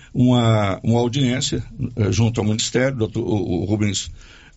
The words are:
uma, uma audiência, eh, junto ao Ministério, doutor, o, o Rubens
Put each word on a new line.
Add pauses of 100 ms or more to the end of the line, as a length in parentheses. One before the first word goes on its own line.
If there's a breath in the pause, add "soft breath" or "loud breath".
(120 loud breath)
uma,
uma
audiência, (340)
eh,
junto
ao
Ministério,
doutor,
o,
o
Rubens (460 loud breath)